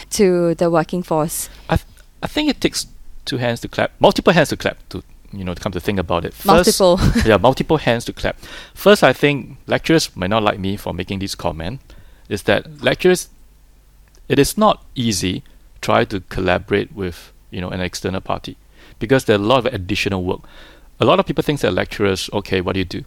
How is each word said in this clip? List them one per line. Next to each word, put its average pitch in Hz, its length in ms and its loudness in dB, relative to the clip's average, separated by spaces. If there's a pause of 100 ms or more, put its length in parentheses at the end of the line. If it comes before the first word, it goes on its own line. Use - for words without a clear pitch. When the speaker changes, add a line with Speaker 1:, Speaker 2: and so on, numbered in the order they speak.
(100)
Speaker 1:
to 175 460 2
the 175 120 2
working 170 360 0
force? 156 440 -2 (220)
Speaker 2:
I 165 60 4
th-, - 100 -6 (340)
I - 60 -6
think 302 240 -2
it - 100 -6
takes - 280 -4 (360)
two 135 120 -6
hands 120 240 -2
to 117 80 -10
clap, - 320 -4
multiple 196 320 4
hands 160 160 4
to - 80 -4
clap - 220 -6 (100)
to, - 160 -12 (280)
you 98 120 -10
know, 90 100 -6
to - 60 -12
come 104 100 -6
to 90 100 -6
think 98 200 -2
about 85 240 -2
it. - 100 -10
First, 180 460 4
Speaker 1:
Multiple. 185 180 6 (140)
<laughs> 233 120 2
Speaker 2:
yeah, 110 120 6
multiple 127 400 2
hands 117 300 -2
to 104 60 -8
clap. - 280 -6 (340)
First, 202 300 4
I 131 80 6
think 135 460 -2 (100)
lecturers 151 480 2
might 92 140 -2
not 110 120 2
like 101 160 2
me 95 180 -4
for 95 160 -8
making 92 280 -6
this 98 160 -8
comment, 85 440 -6 (480)
is 107 140 -6
that 113 400 -2
lecturers, 175 460 0 (1000)
it 139 120 4
is - 180 0
not 214 260 2 (120)
easy 104 480 -2 (360)
try 110 240 2
to 101 240 -4
collaborate 95 680 -2
with, 92 380 -10 (180)
you 101 100 -10
know, 90 80 -6
an 95 120 -8
external 92 400 -6
party - 360 -8 (440)
because 131 240 2
there 107 120 4
are 101 60 0
a - 20 -2
lot 120 220 2
of - 80 -4
additional 95 480 -4
work. 92 160 -4 (640)
A 120 40 4
lot 151 140 6
of - 80 -2
people 151 160 -2
think 143 160 -2
that 101 140 0
lecturers, 98 600 -2
"Okay, 98 280 -2
what 95 140 -2
do 95 40 -2
you 92 60 0
do? 95 220 -8